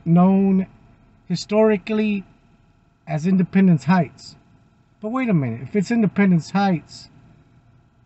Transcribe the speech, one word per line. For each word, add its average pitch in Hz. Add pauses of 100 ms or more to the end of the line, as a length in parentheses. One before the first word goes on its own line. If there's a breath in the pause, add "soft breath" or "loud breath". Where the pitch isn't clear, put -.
known 190 (600)
historically 214 (840)
as 156
Independence 185
Heights. 165 (680)
But 214
wait 254
a 208
minute, 120
if 135
it's 202
Independence 202
Heights, 190 (960)